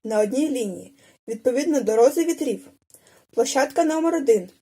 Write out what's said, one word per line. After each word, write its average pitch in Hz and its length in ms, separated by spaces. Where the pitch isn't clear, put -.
на 220 160
одній 254 300
лінії, 196 440
відповідно 254 540
до 214 140
рози 285 300
вітрів. 302 420
Площадка 277 500
номер 320 320
один, 220 340